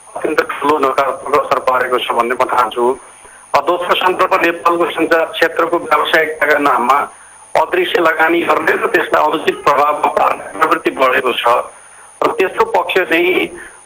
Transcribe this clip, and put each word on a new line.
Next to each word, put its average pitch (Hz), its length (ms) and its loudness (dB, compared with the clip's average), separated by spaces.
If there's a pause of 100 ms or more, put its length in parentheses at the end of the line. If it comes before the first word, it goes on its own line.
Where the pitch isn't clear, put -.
(160)
अत्यन्त 156 240 -2
ठुलो 151 380 0
नकारात्मक 135 560 0
असर 135 240 0
पारेको 127 400 0
छ - 120 -6
भन्ने 123 240 0
म 127 120 0
ठान्छु। 123 520 0 (560)
अ, 143 60 2
दोस्रो - 340 0
सन्दर्भ 180 400 0
नेपालको 170 560 0
सञ्चार 165 340 0
क्षेत्रको 165 540 0
व्यावसायिकताका 156 800 0
नाममा 131 420 2 (560)
अदृश्य 170 440 0
लगानी 160 420 2
गर्ने 156 300 0
र 175 140 -2
त्यसलाई 160 360 0
अनुचित 160 320 -2
प्रभावमा 147 540 0
पार्ने - 500 -2
प्रवृत्ति 151 320 0
बढेको 131 420 0
छ। 120 320 0 (600)
र - 20 2
त्यस्तो 190 380 0
पक्ष - 340 0
चाहिँ 175 600 0 (280)